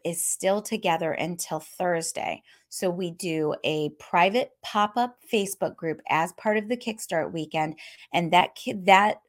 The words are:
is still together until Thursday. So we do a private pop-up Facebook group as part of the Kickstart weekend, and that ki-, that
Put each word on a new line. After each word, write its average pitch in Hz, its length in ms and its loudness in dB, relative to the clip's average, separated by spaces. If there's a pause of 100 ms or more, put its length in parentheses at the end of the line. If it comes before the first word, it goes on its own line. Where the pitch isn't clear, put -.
is 170 200 -4
still 196 380 0
together 170 500 0
until 165 480 -4
Thursday. - 800 -4 (260)
So - 220 -2
we 175 200 -4
do 160 440 -2 (100)
a 151 340 0
private 196 540 2 (100)
pop-up 220 540 0 (160)
Facebook 190 440 -2
group 156 240 -4 (100)
as 160 240 2
part 214 220 0
of 208 120 -4
the 240 80 -2
Kickstart 220 560 -4
weekend, 156 440 -4 (360)
and 170 200 2
that - 220 4
ki-, 220 300 -6
that 196 320 6 (120)